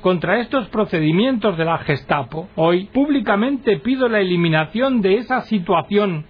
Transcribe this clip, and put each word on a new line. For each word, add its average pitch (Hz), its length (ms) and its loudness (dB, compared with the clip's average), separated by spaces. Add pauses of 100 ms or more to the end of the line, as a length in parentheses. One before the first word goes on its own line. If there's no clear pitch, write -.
contra 185 380 0
estos 240 280 -4
procedimientos 196 880 0
de 160 80 -2
la 165 140 0
Gestapo, 147 760 -4
hoy 175 380 2
públicamente 247 840 0
pido 254 320 0
la 214 100 2
eliminación 180 840 0
de 190 140 2
esa 247 260 -2
situación 185 880 -2